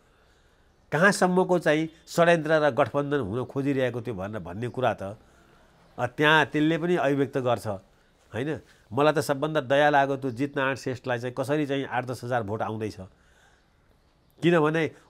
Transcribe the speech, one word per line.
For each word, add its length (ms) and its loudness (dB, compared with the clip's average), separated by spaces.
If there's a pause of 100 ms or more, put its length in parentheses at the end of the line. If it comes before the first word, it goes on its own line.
(920)
कहाँसम्मको 680 2
चाहिँ 300 2 (180)
षड्यन्त्र 440 4
र 180 4
गठबन्धन 500 0
हुन 260 -4
खोजिरहेको 560 -2
थियो 140 -8
भनेर 260 -8
भन्ने 260 -8
कुरा 260 0
त, 240 -8 (800)
अ, 60 0
त्यहाँ 400 4
त्यसले 320 0
पनि 180 0
अभिव्यक्त 420 0
गर्छ, 300 -2 (680)
होइन? 260 -4 (340)
मलाई 200 4
त 60 0
सबभन्दा 420 -2
दया 280 4
लाग्यो 280 2
त्यो 140 -4
जितनारायण 440 -2
श्रेष्ठलाई 440 -6
चाहिँ 180 -8
कसरी 280 -2
चाहिँ 200 -4
आठ 200 -4
दस 180 -8
हजार 200 -2
भोट 180 -6
आउँदैछ। 360 -6 (1500)
किनभने 480 2 (180)